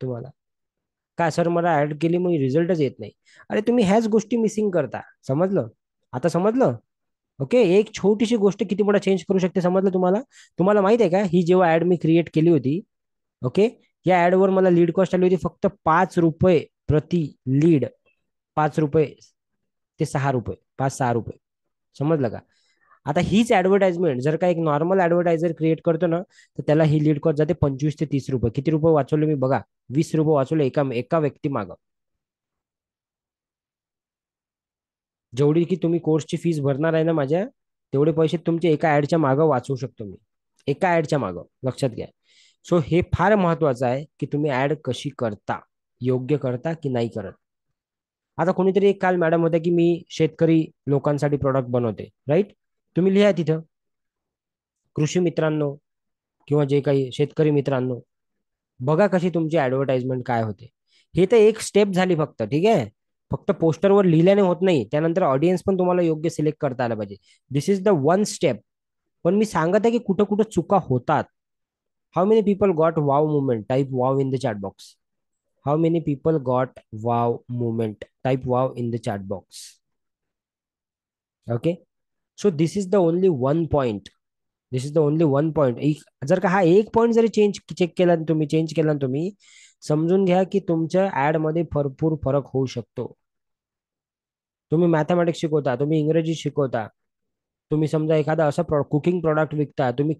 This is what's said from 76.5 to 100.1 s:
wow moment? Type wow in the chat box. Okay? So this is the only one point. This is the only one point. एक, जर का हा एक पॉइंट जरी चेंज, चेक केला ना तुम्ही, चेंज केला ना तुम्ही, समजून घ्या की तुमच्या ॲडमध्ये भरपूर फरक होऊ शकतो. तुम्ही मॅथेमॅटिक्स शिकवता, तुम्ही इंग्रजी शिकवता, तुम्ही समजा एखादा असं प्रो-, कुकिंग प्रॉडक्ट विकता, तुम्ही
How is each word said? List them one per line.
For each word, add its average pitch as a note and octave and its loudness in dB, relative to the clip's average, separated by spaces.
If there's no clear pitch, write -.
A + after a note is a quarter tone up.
wow A#2+ 0
moment? A2+ -6
Type C3 -2
wow B2+ 0
in A#2+ -6
the A2+ -6
chat G2+ -8
box. - -14
Okay? C3+ -2
So G#3 0
this D#3+ -2
is G3 -4
the G3+ 2
only F3+ 2
one D3+ 0
point. B2+ -2
This B2+ -6
is D3 -10
the D#3+ 2
only D3+ 2
one D3 2
point. C3+ 0
एक, D3 -2
जर F3+ 0
का F#3+ 0
हा F#3+ 0
एक F#3+ 4
पॉइंट A#3 2
जरी A3+ 4
चेंज, G#3 0
चेक F3 -2
केला F3 4
ना D#3+ -6
तुम्ही, D#3 0
चेंज D#3+ -2
केला D#3 0
ना D3 -4
तुम्ही, C#3+ -4
समजून E3 0
घ्या F3+ 2
की F#3+ -2
तुमच्या E3 -2
ॲडमध्ये D#3 0
भरपूर D3 -2
फरक C3+ 0
होऊ C3 -2
शकतो. A#2+ -10
तुम्ही E3+ 4
मॅथेमॅटिक्स E3+ 0
शिकवता, D3 -2
तुम्ही D3 0
इंग्रजी D#3+ 0
शिकवता, C3 -4
तुम्ही D3+ -2
समजा D#3 0
एखादा D#3 0
असं D3 -2
प्रो-, D3+ -2
कुकिंग F3 -2
प्रॉडक्ट D#3 -2
विकता, C#3+ -2
तुम्ही D3 -2